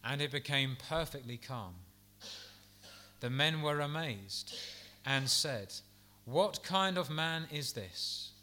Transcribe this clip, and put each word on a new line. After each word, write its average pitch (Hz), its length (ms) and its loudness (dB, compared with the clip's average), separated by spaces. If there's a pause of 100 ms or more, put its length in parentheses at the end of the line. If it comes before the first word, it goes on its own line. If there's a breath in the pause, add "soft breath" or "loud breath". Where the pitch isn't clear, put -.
and 139 160 0
it 143 120 2
became 135 440 2
perfectly 135 600 -2
calm. 101 380 -8 (1400 loud breath)
The 123 100 0
men 151 320 4
were 147 180 4
amazed 143 720 -2 (500 loud breath)
and 135 280 2
said, 117 420 2 (540 loud breath)
"What 170 360 4
kind 190 360 4
of 147 100 0
man 160 420 0
is 147 220 -2
this - 560 -6 (140)